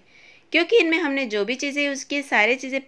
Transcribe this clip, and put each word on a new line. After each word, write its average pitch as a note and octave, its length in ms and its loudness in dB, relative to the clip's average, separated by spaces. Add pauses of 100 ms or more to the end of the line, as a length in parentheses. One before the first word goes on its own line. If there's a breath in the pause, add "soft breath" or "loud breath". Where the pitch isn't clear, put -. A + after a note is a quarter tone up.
(520 soft breath)
क्योंकि E4+ 260 4
इनमें E4 200 2
हमने C#4 280 -2
जो G#3 180 0
भी A#3 120 -2
चीज़ें C#4+ 280 -2
यूज़ C#4 220 -4
की C#4+ 160 -4
सारी A#3 340 2
चीज़ें C4 320 -4